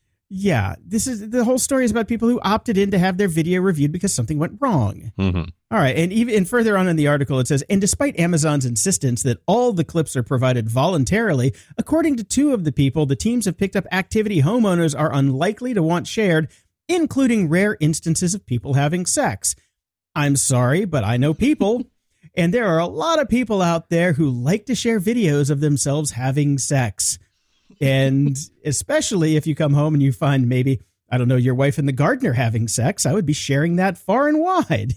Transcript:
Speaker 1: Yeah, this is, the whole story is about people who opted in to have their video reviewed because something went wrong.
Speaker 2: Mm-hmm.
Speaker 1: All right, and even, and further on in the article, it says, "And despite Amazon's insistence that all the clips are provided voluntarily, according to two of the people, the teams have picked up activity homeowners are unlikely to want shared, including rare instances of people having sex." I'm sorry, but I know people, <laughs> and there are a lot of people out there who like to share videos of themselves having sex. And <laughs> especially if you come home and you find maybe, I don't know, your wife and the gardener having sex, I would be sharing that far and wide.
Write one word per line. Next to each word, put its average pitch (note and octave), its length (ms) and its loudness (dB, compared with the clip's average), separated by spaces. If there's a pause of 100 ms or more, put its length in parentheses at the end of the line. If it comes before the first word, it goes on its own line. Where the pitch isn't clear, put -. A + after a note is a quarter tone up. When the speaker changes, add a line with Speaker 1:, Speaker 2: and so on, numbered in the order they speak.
(280)
Speaker 1:
Yeah, D#3+ 480 0 (100)
this G3 220 -4
is, A3 220 -8
the A#3+ 160 0
whole B3+ 140 2
story C4 260 0
is A3 60 2
about A3+ 180 -2
people A3+ 180 0
who A#3+ 160 2
opted G#3 340 -2
in G3 140 2
to F#3+ 80 2
have F#3 180 2
their G3+ 120 0
video E3 320 0
reviewed D3+ 320 2
because F#3 200 -2
something C3 240 -4
went D3+ 220 -4
wrong. A#2 580 -2
Speaker 2:
Mm-hmm. F2+ 260 0 (280)
Speaker 1:
All A3 80 2
right, C3+ 160 2
and F3 160 0
even, A3+ 240 0
and F#3 140 2
further A3+ 280 2
on F#3 120 2
in E3+ 80 0
the D3 100 2
article, C#3+ 320 0
it B2+ 80 0
says, C#3+ 220 0
"And G3 100 2
despite G#3 400 0
Amazon's D#3 460 0
insistence B2 580 -2
that B2+ 220 0
all A#3+ 260 2
the E3+ 140 0
clips D#3+ 320 -4
are B2 60 0
provided B2 460 0
voluntarily, C#3+ 840 0 (240)
according D4+ 400 0
to A3+ 80 -6
two C#4+ 260 0
of G3+ 140 0
the D3+ 80 0
people, C#3 320 0
the C3+ 100 0
teams A#3 300 -2
have F3 120 -4
picked G3 200 -2
up F#3 160 -2
activity G3+ 480 0
homeowners E3+ 580 2
are D3+ 140 0
unlikely D3+ 600 0
to G3 100 0
want D#3+ 240 0
shared, E3 420 0 (400)
including C4 580 2
rare G3 320 0
instances E3 560 0
of G3+ 100 -10
people B2+ 280 -4
having D3+ 320 0
sex." F3 500 -2 (600)
I'm C#3+ 200 2
sorry, C3 500 0
but D3+ 180 -2
I A2+ 140 0
know D3 180 0
people, A#3+ 500 0 (240)
<laughs> - 260 -20
and E3+ 160 0
there A#3 160 0
are E3 120 2
a E3+ 80 0
lot D#4 340 -2
of B3 80 -2
people A3+ 320 0
out E3+ 300 0
there E3+ 220 2
who C#3 180 0
like C3 340 -2
to C4 80 -4
share A3+ 260 0
videos E3 520 2
of C#3 80 -2
themselves D3 520 0
having C#3 460 0
sex. - 600 -2 (600)
And C3+ 560 2 (140)
<laughs> - 140 -16
especially D#3+ 680 0
if D3+ 120 0
you D3+ 80 -2
come D3 180 2
home D3 220 2
and C#3+ 80 4
you C3+ 80 4
find C3+ 360 0
maybe, C3 320 0 (300)
I B2 80 0
don't B2 100 0
know, C3 80 2
your B2+ 200 2
wife C#3 240 0
and C#3 80 0
the C#3+ 40 0
gardener F3+ 420 0
having A2+ 340 0
sex, - 380 -2
I C3+ 80 0
would G3 120 0
be D3 80 0
sharing D3 440 0
that F#3 200 0
far B3+ 300 0
and D4+ 120 2
wide. B3 580 0